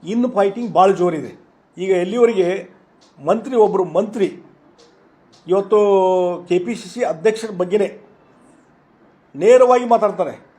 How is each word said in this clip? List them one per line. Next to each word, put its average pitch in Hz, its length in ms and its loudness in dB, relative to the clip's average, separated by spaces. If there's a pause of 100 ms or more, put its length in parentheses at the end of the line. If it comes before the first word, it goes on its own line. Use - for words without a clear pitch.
ಇನ್ನು 233 260 -2
ಫೈಟಿಂಗ್ 202 440 -2
ಭಾಳ 185 180 4
ಜೋರಿದೆ. 165 480 -4 (380)
ಈಗ 185 140 -6
ಎಲ್ಲಿವರೆಗೆ 190 760 0 (560)
ಮಂತ್ರಿ, 220 300 -2
ಒಬ್ಬರು 190 280 2
ಮಂತ್ರಿ 185 560 -4 (1080)
ಇವತ್ತು 196 300 0 (720)
ಕೆ 180 120 0
ಪಿ 202 160 -6
ಸಿ 185 140 -16
ಸಿ 240 140 -6
ಅಧ್ಯಕ್ಷರ 214 480 -2
ಬಗ್ಗೆನೇ 185 560 -4 (1300)
ನೇರವಾಗಿ 247 500 4
ಮಾತಾಡ್ತಾರೆ 190 600 -2 (140)